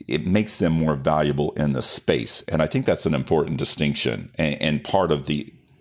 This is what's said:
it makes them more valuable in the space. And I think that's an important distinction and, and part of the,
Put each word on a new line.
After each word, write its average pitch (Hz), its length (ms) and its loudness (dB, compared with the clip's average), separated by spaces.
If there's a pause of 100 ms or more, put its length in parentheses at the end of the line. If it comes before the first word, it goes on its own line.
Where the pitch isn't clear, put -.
it 78 200 -2
makes 107 320 0
them 85 140 2
more 78 220 2
valuable 73 580 0
in 73 200 0
the 64 80 -2
space. - 640 -2
And 80 180 0
I 78 60 2
think 131 180 -2
that's - 200 0
an 85 80 2
important 76 440 2
distinction 67 800 -2
and, 76 260 -2
and 76 220 0
part 92 280 2
of 71 140 0
the, 73 260 -4 (300)